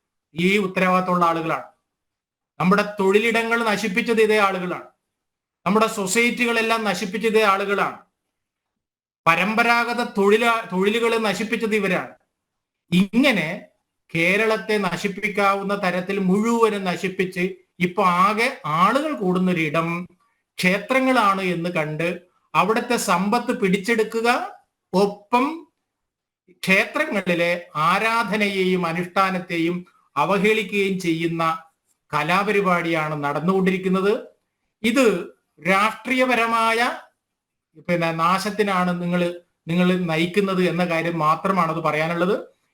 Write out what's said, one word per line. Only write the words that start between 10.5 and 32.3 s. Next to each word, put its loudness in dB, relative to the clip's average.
തൊഴിലുകളെ 0
നശിപ്പിച്ചത് -2
ഇവരാണ്. -2
ഇങ്ങനെ 2
കേരളത്തെ 0
നശിപ്പിക്കാവുന്ന -2
തരത്തിൽ -2
മുഴുവനും 2
നശിപ്പിച്ച് -4
ഇപ്പൊ 0
ആകെ 2
ആളുകൾ 2
കൂടുന്നൊരിടം 0
ക്ഷേത്രങ്ങളാണ് 2
എന്ന് -2
കണ്ട് -4
അവിടുത്തെ 0
സമ്പത്ത് -2
പിടിച്ചെടുക്കുക, 0
ഒപ്പം 0
ക്ഷേത്രങ്ങളിലെ -2
ആരാധനയെയും 0
അനുഷ്ഠാനത്തെയും -2
അവഹേളിക്കുകയും 0
ചെയ്യുന്ന -2
കലാപരിപാടിയാണ് 0